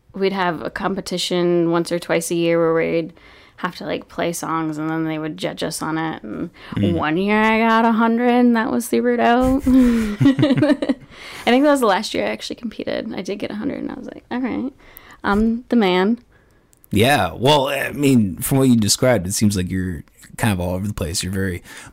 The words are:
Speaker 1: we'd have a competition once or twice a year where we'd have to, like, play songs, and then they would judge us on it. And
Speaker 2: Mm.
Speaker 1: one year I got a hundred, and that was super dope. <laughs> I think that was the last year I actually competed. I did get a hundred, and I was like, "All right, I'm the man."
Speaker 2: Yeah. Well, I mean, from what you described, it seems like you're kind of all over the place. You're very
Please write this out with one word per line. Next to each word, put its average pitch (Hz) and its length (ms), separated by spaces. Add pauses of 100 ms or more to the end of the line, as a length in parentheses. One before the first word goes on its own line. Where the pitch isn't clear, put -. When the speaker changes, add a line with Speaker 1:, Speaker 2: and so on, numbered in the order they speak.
(140)
Speaker 1:
we'd 190 200
have 180 280
a - 80
competition 175 1000
once 170 200
or 175 80
twice 170 320
a 175 40
year 170 240
where 165 160
we'd 165 360 (500)
have 180 140
to, - 100
like, - 220
play 170 240
songs, 160 460
and 156 120
then 160 160
they 160 120
would 156 180
judge 165 280
us 165 180
on 160 160
it. 160 240
And 165 300 (240)
Speaker 2:
Mm. 110 180
Speaker 1:
one 156 240
year 208 240
I 220 180
got 226 260
a 233 60
hundred, 233 380
and 240 260
that 226 160
was 240 140
super 240 320
dope. 254 480
<laughs> - 20
I 254 1800
think 262 120
that 294 80
was 277 80
the 240 60
last 190 280
year - 120
I 214 40
actually - 280
competed. - 580
I 208 60
did 208 180
get - 120
a 214 40
hundred, - 240
and - 120
I - 40
was 214 100
like, - 260
"All 240 80
right, 240 320 (520)
I'm 226 460
the 240 60
man." 196 440 (720)
Speaker 2:
Yeah. 101 420
Well, 131 340
I 135 240
mean, 117 460
from - 220
what 135 100
you 120 80
described, 107 500
it 98 60
seems 104 240
like 90 120
you're 90 340 (340)
kind 110 160
of 90 60
all 90 160
over 98 120
the 104 60
place. 90 300
You're 92 100
very 95 280 (320)